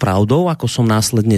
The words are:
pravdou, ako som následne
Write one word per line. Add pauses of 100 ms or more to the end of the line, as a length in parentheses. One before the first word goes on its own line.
pravdou,
ako
som
následne